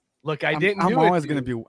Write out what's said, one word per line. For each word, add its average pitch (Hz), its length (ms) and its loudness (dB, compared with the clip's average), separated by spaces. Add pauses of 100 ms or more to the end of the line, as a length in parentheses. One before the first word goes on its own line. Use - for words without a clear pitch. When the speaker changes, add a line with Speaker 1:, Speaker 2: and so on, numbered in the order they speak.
(220)
Speaker 1:
look, 151 220 -6
I 151 80 0
Speaker 2:
I'm, 156 80 -2
Speaker 1:
didn't 196 220 0
Speaker 2:
I'm 180 80 4
Speaker 1:
do - 100 2
Speaker 2:
always 170 240 4
Speaker 1:
it 147 40 -8
to 151 60 -2
Speaker 2:
gonna 131 120 -2
Speaker 1:
you. 123 120 -4
Speaker 2:
be, 110 100 -10